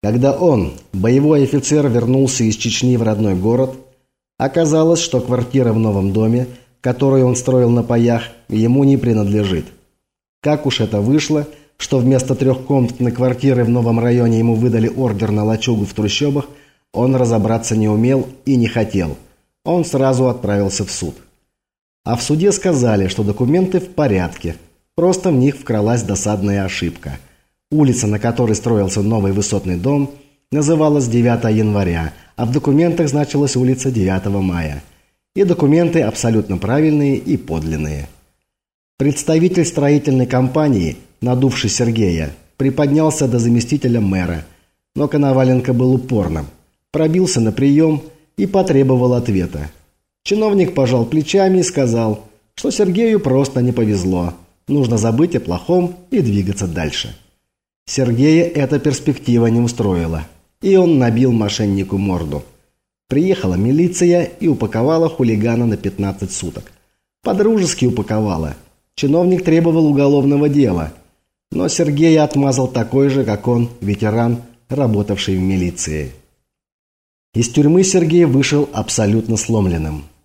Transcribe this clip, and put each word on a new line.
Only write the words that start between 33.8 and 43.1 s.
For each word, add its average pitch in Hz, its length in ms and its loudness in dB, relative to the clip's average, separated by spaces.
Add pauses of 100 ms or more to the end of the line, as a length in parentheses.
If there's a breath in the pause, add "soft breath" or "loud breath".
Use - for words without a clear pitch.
девятого 98 520 -2
мая. 82 420 -4 (500)
И 190 100 0
документы 165 580 2
абсолютно 110 560 -2
правильные 143 600 0
и - 200 -2
подлинные. 76 720 -6 (880)
Представитель 160 680 0
строительной 143 640 0
компании, 127 680 0 (240)
надувший 127 480 0
Сергея, 95 640 0 (260)
приподнялся 147 720 0